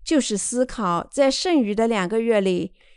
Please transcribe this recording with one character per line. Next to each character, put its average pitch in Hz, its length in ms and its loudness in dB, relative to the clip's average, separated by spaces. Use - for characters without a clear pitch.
就 311 160 2
是 214 180 -2
思 247 260 -2
考 180 460 -2
在 269 180 2
剩 320 320 2
余 208 140 0
的 226 140 2
两 196 200 -2
个 220 120 -2
月 226 200 2
里， 180 320 -2